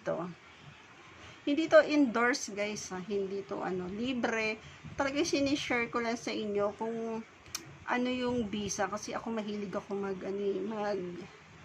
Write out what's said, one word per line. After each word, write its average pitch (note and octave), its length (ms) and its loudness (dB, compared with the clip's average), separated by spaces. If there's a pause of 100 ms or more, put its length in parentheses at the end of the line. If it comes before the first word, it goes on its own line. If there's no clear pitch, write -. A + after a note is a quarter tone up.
to. E3 240 -2 (1120)
Hindi D4+ 240 2
to D#4 160 12
endorse, B3 720 4
guys, G#3 400 -4
ha? F#3 80 -6
Hindi G3 480 -2
to, - 160 -4
ano, F3+ 240 -4
libre. A3+ 720 0 (320)
Talaga, C#4+ 320 2
sinishare C#4 640 2
ko - 160 -2
lang A#3 100 0
sa A#3+ 140 -6
inyo G#3 480 0
kung A3+ 480 -4 (640)
ano B3 240 2
yung B3 320 0
bisa. G3+ 400 -2
Kasi G#3 320 -4
ako, A3+ 160 -6
mahilig G#3 400 -4
ako G3 240 -4
mag, G3 240 -4
ano, F#3+ 160 -4
eh, G3 240 0
mag, G#3 400 -2 (640)